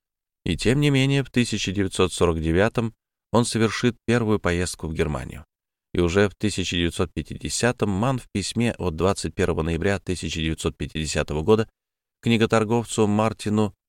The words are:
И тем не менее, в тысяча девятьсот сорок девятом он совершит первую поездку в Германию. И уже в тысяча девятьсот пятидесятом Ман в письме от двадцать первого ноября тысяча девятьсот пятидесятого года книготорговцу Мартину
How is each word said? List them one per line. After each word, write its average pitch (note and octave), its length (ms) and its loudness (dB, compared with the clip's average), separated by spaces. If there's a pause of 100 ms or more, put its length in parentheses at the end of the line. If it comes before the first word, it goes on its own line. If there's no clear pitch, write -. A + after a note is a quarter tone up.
(440)
И E2+ 120 -2
тем B2+ 240 2
не D3 100 4
менее, C3+ 340 2
в - 60 -18
тысяча A2 420 0
девятьсот F#2+ 400 0
сорок E2+ 280 2
девятом G2+ 540 0 (380)
он A#2 120 4
совершит A2+ 520 0 (100)
первую A2+ 320 2
поездку F2 480 -2
в D#2+ 80 -6
Германию. D2+ 500 -4 (480)
И - 80 0
уже F#2+ 280 4
в - 60 -8
тысяча F#2+ 420 -4
девятьсот E2+ 360 -2
пятидесятом - 800 -4
Ман A#2+ 280 0
в - 140 -14
письме A2 420 -2
от F2+ 220 -4
двадцать F2+ 380 0
первого F2 280 0
ноября E2+ 360 0
тысяча E2 420 -6
девятьсот D#2+ 360 -2
пятидесятого D2+ 640 -4
года A2 260 2 (520)
книготорговцу A2+ 840 2
Мартину G#2+ 680 0 (140)